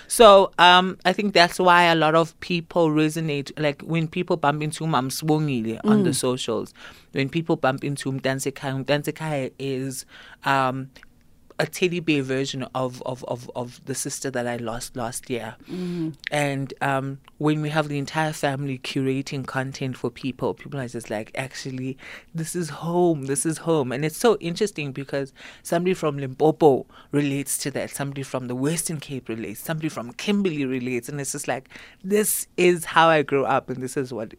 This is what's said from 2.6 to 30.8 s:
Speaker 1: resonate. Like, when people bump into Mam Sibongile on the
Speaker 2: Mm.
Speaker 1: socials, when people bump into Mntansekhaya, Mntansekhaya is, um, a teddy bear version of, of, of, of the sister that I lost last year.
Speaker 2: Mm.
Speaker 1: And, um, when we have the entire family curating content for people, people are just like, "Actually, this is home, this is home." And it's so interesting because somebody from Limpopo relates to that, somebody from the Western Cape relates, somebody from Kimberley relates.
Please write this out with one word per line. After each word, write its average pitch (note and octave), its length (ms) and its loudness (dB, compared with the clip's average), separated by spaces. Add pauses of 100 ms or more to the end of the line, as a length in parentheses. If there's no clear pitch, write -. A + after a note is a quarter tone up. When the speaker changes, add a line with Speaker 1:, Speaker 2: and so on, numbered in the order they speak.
Speaker 1:
resonate. D3+ 680 0
Like, D3 240 -2
when D#3+ 240 -2
people F3 300 -2
bump D3+ 260 0
into D#3 240 -6
Mam C3+ 240 0
Sibongile C#3+ 760 -2
on G#3+ 200 4
the E3+ 60 2
Speaker 2:
Mm. C#3 40 0
Speaker 1:
socials, B2 600 -2 (360)
when C3+ 180 -2
people E3 280 0
bump C3 260 0
into C#3 300 -4
Mntansekhaya, C3+ 720 -4
Mntansekhaya D3 720 -2
is, C3+ 480 -6 (380)
um, C3+ 460 0 (680)
a D#3 80 0
teddy F3 340 -2
bear D#3 220 2
version C3+ 420 -4 (100)
of, B2+ 320 -4
of, C3 180 -8
of, B2 320 -8
of B2 300 -10
the C3 80 -6
sister - 360 -6
that B2 160 -2
I A#2+ 120 -4
lost A#2 360 -8
last B2 360 -8
year. A2+ 260 -6 (160)
Speaker 2:
Mm. F3 420 -6 (160)
Speaker 1:
And, C#3 520 -2
um, C3+ 360 -4 (200)
when D3+ 240 0
we D3+ 80 -4
have D3+ 180 -2
the C#3+ 80 -4
entire D#3 380 -4
family C#3 440 -2
curating C3+ 680 -4
content C3 500 -6
for B2 140 -4
people, B2 420 -4
people C#3+ 260 -10
are B2 100 -8
just A#2 200 -10
like, A2 260 -6
"Actually, C3 640 -8 (380)
this D#3+ 200 -6
is E3+ 140 -4
home, E3 560 2
this C#3 220 -2
is D#3+ 100 0
home." D3+ 340 0
And C3 140 -2
it's D#3 140 -4
so A3+ 200 4
interesting E3 540 -4
because C#3 400 -6 (300)
somebody F3 320 0
from D3 240 -2
Limpopo C#3 640 4 (260)
relates C#3 540 0
to D3 60 -2
that, A2+ 180 -6
somebody C#3 340 -6
from B2+ 260 -6
the B2 60 -2
Western D3+ 460 -2
Cape C3+ 300 -10
relates, A2 300 -8
somebody D#3+ 280 -4
from A#2+ 240 -8
Kimberley F#3+ 540 0
relates. B2+ 420 -2